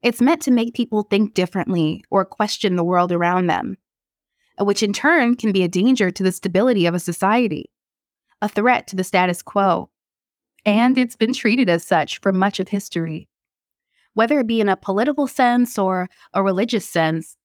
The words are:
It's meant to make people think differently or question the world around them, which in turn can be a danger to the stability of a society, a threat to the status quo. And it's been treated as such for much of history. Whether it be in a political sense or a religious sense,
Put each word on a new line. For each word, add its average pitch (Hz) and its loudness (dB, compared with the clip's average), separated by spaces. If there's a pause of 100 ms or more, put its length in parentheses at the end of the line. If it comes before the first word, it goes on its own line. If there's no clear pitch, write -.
It's 233 0
meant 320 2
to 254 0
make 233 0
people 214 -2
think 202 0
differently 175 -2
or 190 2
question 202 -4
the 170 0
world 180 2
around 175 0
them, 190 -4 (840)
which 202 0
in 202 0
turn 269 2
can 214 -2
be 185 2
a 175 0
danger 196 2
to 180 -6
the 185 2
stability 196 2
of 170 0
a 175 -2
society, 196 -2 (720)
a 208 -2
threat 233 0
to - -14
the 185 -2
status 180 0
quo. 196 0 (760)
And 233 4
it's 247 -2
been 226 0
treated 240 0
as 170 2
such - -2
for 196 -2
much 190 0
of 185 -6
history. 165 -6 (840)
Whether 233 2
it 247 0
be 226 0
in 202 2
a 190 2
political 262 -2
sense 247 0
or 185 0 (260)
a 196 0
religious 196 0
sense, 160 -2